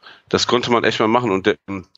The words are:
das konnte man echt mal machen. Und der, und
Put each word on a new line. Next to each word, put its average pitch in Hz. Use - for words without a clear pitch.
das -
konnte 123
man 117
echt -
mal 113
machen. 113
Und 95
der, 104
und 95